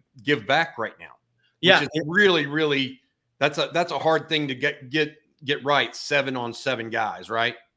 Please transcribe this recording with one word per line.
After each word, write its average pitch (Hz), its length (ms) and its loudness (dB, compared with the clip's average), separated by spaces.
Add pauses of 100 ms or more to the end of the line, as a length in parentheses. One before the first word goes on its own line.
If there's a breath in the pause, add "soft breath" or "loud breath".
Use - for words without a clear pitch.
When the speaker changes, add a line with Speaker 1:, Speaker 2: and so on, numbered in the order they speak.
(220)
Speaker 1:
give 120 240 0
back 156 320 0
right 110 200 -8
now. 82 140 -20 (480)
Which 170 100 6
Speaker 2:
Yeah. 160 120 8
Speaker 1:
is 151 240 -4
really, 175 400 4
really, 143 540 0 (380)
that's 147 200 0
a, 139 140 -2
that's 170 200 0
a 143 60 -2
hard 156 300 0
thing 151 200 -2
to 135 60 -4
get, 135 360 -6
get, 151 260 -2 (280)
get 127 200 -4
right. 135 300 2
Seven 135 420 -2
on 120 160 -6
seven 113 380 -6
guys, 101 400 -6
right? 117 260 0 (200)